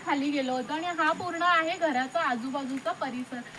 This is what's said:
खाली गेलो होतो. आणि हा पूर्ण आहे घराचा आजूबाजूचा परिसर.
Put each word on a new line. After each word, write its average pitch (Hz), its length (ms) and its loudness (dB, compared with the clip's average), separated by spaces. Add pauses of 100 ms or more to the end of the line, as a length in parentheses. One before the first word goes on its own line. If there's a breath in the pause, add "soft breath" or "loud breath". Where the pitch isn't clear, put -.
खाली 294 260 2
गेलो 262 200 0
होतो. 254 220 -2
आणि 320 120 -2
हा 330 260 2
पूर्ण 349 300 -2
आहे 349 360 4
घराचा 285 520 2
आजूबाजूचा 269 640 -2
परिसर. 254 480 -4 (180 loud breath)